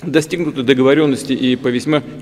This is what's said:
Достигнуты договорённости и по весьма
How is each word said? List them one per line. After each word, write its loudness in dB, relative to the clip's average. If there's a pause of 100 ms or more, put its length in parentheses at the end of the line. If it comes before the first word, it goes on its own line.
Достигнуты -2
договорённости 2
и 0
по -4
весьма 0 (180)